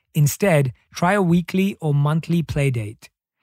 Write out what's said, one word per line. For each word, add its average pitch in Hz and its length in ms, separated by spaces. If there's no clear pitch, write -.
instead, 147 600
try 180 220
a 202 80
weekly 180 580
or 151 140
monthly 156 480
play 143 280
date. 113 380